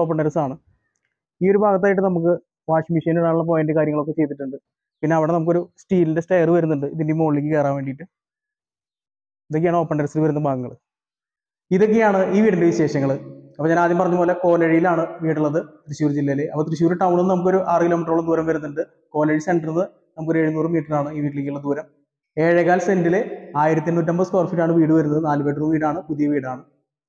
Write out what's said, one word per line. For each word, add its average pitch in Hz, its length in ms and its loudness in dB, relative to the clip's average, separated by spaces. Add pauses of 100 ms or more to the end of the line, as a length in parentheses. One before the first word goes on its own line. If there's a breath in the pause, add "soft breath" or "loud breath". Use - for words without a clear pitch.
open 160 180 -2
terrace 151 240 -2
ആണ്. 131 100 -8 (880)
ഈ - 80 2
ഒരു 202 120 4
ഭാഗത്തായിട്ട് 196 440 2
നമുക്ക് 175 240 0 (400)
washing 160 260 0
machine 165 240 0
ഇടാനുള്ള 165 280 2
പോയിന്റ് 156 300 0
കാര്യങ്ങളൊക്കെ 151 400 -2
ചെയ്തിട്ടുണ്ട്. 139 380 -4 (440)
പിന്നെ 156 160 0
അവിടെ 156 180 0
നമുക്കൊരു 170 260 0 (200)
സ്റ്റീലിന്റെ 165 440 0
stair 170 320 2
വരുന്നുണ്ട് 156 380 0
ഇതിന്റെ 156 260 -2
മുകളിലേക്ക് 147 320 0
കയറാൻ 143 240 0
വേണ്ടിയിട്ട്. 139 280 -10 (1400)
ഇതൊക്കെയാണ് 165 320 0
open 156 200 -2
ടെറസിൽ 151 240 -2
വരുന്ന 147 220 -2
ഭാഗങ്ങൾ. 127 240 -4 (1040)
ഇതൊക്കെയാണ് 214 440 4 (160)
ഈ - 80 4
വീടിന്റെ 175 280 4
വിശേഷങ്ങൾ. 143 400 0 (460)
അപ്പൊ 151 140 -2
ഞാൻ 180 100 2
ആദ്യം 175 200 2
പറഞ്ഞ 175 200 0
പോലെ 175 120 2 (100)
കോലഴിയിലാണ് 165 600 2 (200)
വീടുള്ളത്, 151 360 0 (280)
തൃശ്ശൂർ 147 300 -2
ജില്ലയിൽ. 143 240 -2 (100)
അപ്പൊ 151 180 -4
തൃശ്ശൂർ 165 320 0
ടൗണിൽ 175 200 2
നിന്ന് 185 120 2
നമുക്കൊരു 185 260 2 (140)
ആറ് 170 140 2
കിലോമീറ്ററോളം 165 420 0
ദൂരം 160 200 0
വരുന്നുണ്ട്. 151 320 -4 (340)
കോലഴി 156 320 0
സെന്ററിൽ 160 260 -2
നിന്ന് 180 120 0 (300)
നമുക്കൊരു 160 280 -2
എഴുന്നൂറ് 156 300 -2
meter 151 260 -4
ആണ് 143 180 -4
ഈ - 60 -6
വീട്ടിലേക്കുള്ള 143 440 -6
ദൂരം. 143 180 -4 (580)
ഏഴേകാൽ 175 440 4
സെന്റിൽ 175 280 2 (480)
ആയിരത്തി 160 280 0
എണ്ണൂറ്റമ്പത് 170 380 0
square 180 220 0
feet 170 140 -2
ആണ് 165 140 2
വീട് 156 180 4
വരുന്നത്. 151 300 0
നാല് 143 200 0
bedroom 147 280 -2
വീടാണ്, 156 240 -2 (100)
പുതിയ 147 240 -2
വീടാണ്. 131 300 -6 (460)